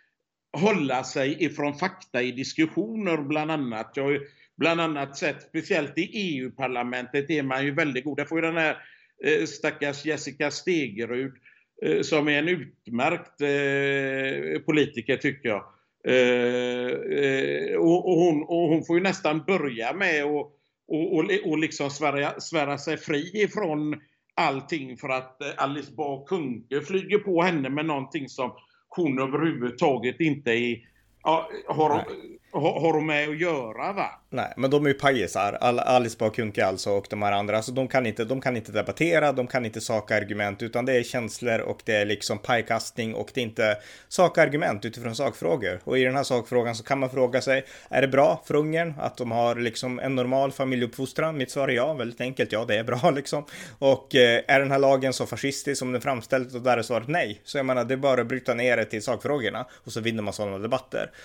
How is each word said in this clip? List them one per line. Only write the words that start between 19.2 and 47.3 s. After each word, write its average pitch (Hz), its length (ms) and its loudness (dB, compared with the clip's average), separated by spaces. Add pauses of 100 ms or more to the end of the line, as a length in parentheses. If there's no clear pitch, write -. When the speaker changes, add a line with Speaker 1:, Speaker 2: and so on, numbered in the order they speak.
Speaker 1:
börja 139 460 -2
med 165 320 0
att 147 280 -2 (360)
och, 160 260 0
och, 160 100 2 (200)
och 156 140 0
liksom 151 320 -2
svära, 143 500 -2
svära 143 380 -2
sig 156 180 -4
fri 147 380 -4
ifrån 156 680 -2 (340)
allting, 135 640 -2
för 139 120 -10
att, 131 340 -6
eh, 143 140 -6
Alice 139 360 -4
Bah 143 340 -6
Kuhnke 135 540 -4
flyger 190 380 0
på 185 240 2
henne 165 260 2
med 151 180 -2
någonting 139 420 -4
som 123 280 -4 (320)
hon 143 300 0
överhuvudtaget 131 1000 0
inte 143 300 0
är, 117 280 0 (440)
ja, 160 280 0 (180)
har, 151 200 2
Speaker 2:
Nej. - 500 -4 (140)
Speaker 1:
har, 160 280 0
har 160 120 4
de 156 140 2
med 147 220 0
att 151 120 -6
göra, 143 520 -2
va? 175 380 -6
Speaker 2:
Nej, 120 260 -4
men 131 140 0
de 147 140 4
är 147 40 4
ju 139 60 4
pajesar. 104 580 2
Al-, 120 260 2
Alice 123 400 4
Bah 110 120 2
Kuhnke 107 360 0
alltså 95 240 0
och 101 200 0
de 104 120 -4
här 101 100 2
andra. 104 240 0
Alltså, 110 160 -2
de 131 160 -2
kan 131 180 2
inte, 110 180 -2
de 131 160 -2
kan 127 160 -2
inte 107 160 -8
debattera, 151 600 2
de 127 140 -2
kan 123 200 -2
inte 110 140 -8
saka 107 360 -2
argument, 101 460 -2
utan 120 240 -2
det 131 60 2
är 123 100 6
känslor 117 580 -2
och - 240 -6
det 113 80 -2
är 104 140 4
liksom 104 320 -4
pajkastning 113 760 -2
och 107 200 -6
det 120 60 -2
är - 20 -2
inte 110 340 2 (320)
sakargument 156 760 2
utifrån 117 300 -8
sakfrågor. 120 680 -2
Och 131 140 2
i 131 60 6
den 127 120 2
här 139 60 2
sakfrågan 120 520 0
så 110 100 -10
kan 139 140 0
man 131 120 0
fråga 127 300 2